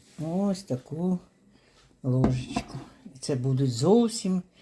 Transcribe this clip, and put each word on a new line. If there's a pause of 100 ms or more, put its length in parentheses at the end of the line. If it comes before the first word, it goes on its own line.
(200)
Ось
таку (840)
ложечку. (360)
І
це
будуть
зовсім (200)